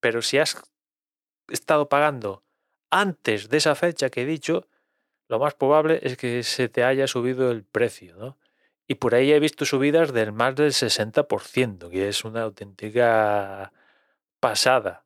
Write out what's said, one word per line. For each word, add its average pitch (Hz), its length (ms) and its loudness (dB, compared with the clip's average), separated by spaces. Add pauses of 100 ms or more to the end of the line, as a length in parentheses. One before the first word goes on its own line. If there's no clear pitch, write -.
Pero 117 220 -2
si - 160 0
has 151 220 -2 (880)
estado 151 400 0
pagando 139 540 -2 (480)
antes 139 580 -2
de 143 100 0
esa 151 160 2
fecha 165 360 -2
que 120 120 -6
he 127 40 -4
dicho, 160 420 -4 (600)
lo 113 100 -2
más 143 160 -2
probable 151 480 2
es 127 140 -4
que 120 260 -4
se 123 260 -2
te 120 160 0
haya 135 220 2
subido 127 440 -2
el 113 140 -6
precio, 107 520 -4
¿no? 117 220 -16 (480)
Y 135 100 -4
por 117 180 0
ahí 131 180 6
he 151 80 6
visto 151 240 -2
subidas 143 480 2
del 110 200 0
más 120 220 0
del 143 180 2
sesenta 113 540 0
por - 160 -4
ciento, 98 480 -4
que 95 180 -2
es 101 160 -6
una 113 180 -6
auténtica 104 1300 -2 (680)
pasada. 117 680 0